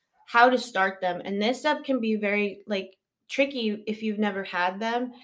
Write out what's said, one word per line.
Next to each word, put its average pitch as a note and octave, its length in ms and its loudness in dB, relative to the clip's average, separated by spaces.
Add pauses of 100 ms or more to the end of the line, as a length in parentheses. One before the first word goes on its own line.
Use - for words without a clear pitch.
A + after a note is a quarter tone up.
(260)
how A#3+ 240 8
to B3+ 80 4
start F#3+ 420 0
them. F3+ 240 -2
And G3 160 -4
this A#3+ 200 0
step D4 240 0
can C4 160 0
be A3 160 0
very, G#3 500 -2
like, G3 320 -6 (320)
tricky B3+ 560 -2
if G#3+ 160 -6
you've G#3+ 160 -2
never G3 260 -2
had F#3 360 -2
them, A#3+ 320 -2 (120)